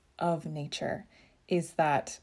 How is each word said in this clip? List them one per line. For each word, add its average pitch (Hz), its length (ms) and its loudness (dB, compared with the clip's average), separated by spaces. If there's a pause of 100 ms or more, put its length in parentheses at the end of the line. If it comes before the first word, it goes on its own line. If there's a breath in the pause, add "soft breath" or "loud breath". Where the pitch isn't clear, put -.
(180)
of 165 280 0
nature, 156 600 -6 (420 soft breath)
is 175 260 0
that 151 500 2